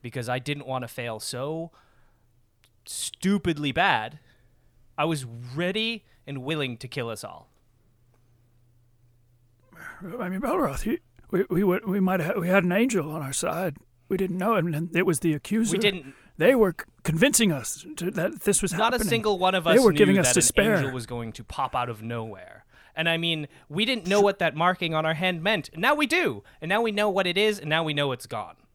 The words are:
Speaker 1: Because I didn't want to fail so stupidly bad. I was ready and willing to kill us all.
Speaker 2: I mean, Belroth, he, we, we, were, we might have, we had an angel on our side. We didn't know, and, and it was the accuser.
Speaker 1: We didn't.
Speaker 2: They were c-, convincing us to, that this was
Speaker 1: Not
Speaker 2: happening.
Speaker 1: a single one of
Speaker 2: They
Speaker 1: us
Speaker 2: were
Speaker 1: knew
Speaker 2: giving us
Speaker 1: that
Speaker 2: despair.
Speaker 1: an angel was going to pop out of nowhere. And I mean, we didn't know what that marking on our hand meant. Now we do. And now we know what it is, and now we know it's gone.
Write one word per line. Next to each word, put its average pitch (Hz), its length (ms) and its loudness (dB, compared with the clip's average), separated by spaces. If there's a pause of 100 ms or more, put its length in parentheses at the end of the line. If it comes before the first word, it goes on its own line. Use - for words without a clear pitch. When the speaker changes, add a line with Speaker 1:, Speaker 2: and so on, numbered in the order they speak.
Speaker 1:
Because 120 280 -8
I 127 100 -2
didn't 143 280 -6
want 127 160 -4
to 117 60 -10
fail 117 320 -8
so 156 500 -8 (1160)
stupidly 170 840 -2
bad. 151 460 0 (800)
I 151 80 0
was 156 200 -2 (300)
ready 208 500 -4 (220)
and 139 180 -10
willing 139 340 -4
to 127 100 -14
kill 117 220 -6
us 110 140 -10
all. 92 260 -16 (2750)
Speaker 2:
I 180 100 -4
mean, 190 120 -4
Belroth, 269 420 -2
he, 247 180 -2 (300)
we, 185 200 2
we, 180 140 2
were, 185 220 4
we 196 140 0
might 185 200 2
have, 175 160 0
we 175 120 -2
had 185 160 4
an 175 80 2
angel 190 380 2
on 156 120 -6
our 135 100 -6
side. 160 440 -4 (320)
We 196 80 0
didn't 185 220 -2
know, 208 160 2
and, 170 200 2
and 165 220 -4
it 180 100 4
was 156 140 2
the 160 140 2
accuser. 214 380 0
Speaker 1:
We 180 60 0
didn't. 185 360 -2 (220)
Speaker 2:
They 202 180 6
were 214 240 4
c-, - 60 -12 (200)
convincing 202 480 4
us - 340 -6 (100)
to, 180 140 -4
that 202 320 -4
this - 180 2
was 190 120 -2
Speaker 1:
Not 220 200 2
Speaker 2:
happening. 226 140 -2
Speaker 1:
a 185 40 0
single 214 280 2
one 185 160 4
of 180 100 0
Speaker 2:
They 170 140 4
Speaker 1:
us 269 60 6
Speaker 2:
were 208 80 8
Speaker 1:
knew 147 60 2
Speaker 2:
giving 196 200 8
us 175 100 4
Speaker 1:
that - 60 4
Speaker 2:
despair. 208 400 4
Speaker 1:
an 185 60 4
angel 135 140 -2
was 120 120 -6
going 117 260 -8
to 110 120 -14
pop - 300 -6
out 123 140 -2
of 110 140 -8
nowhere. 110 640 -10 (320)
And 165 120 0
I 165 80 0
mean, 165 320 -4 (200)
we 180 160 0
didn't 226 220 -2
know 202 140 4
what 202 200 4
that 160 140 0
marking 170 400 0
on 156 120 0
our 160 80 0
hand 175 280 -2
meant. 196 340 -2
Now 240 180 2
we 302 120 0
do. 240 380 0 (160)
And 160 80 -10
now 208 140 2
we 226 100 -2
know 208 160 0
what 190 180 0
it 175 120 -2
is, 208 200 2
and 151 100 -8
now 156 140 2
we 156 120 -2
know 143 180 0
it's 120 140 -10
gone. 98 300 -8 (180)